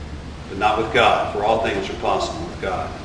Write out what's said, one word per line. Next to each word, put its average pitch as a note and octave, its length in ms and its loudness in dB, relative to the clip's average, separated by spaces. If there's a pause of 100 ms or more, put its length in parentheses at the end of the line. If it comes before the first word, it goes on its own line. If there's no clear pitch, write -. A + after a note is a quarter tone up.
(500)
but G2 80 -8
not G#2+ 220 4
with A2 120 0
God, G#2+ 400 4
for G#2 140 0
all A2 180 4
things G#2 240 -2
are - 140 -6
possible F#2+ 460 0
with E2+ 120 -10
God." F#2+ 300 -4 (160)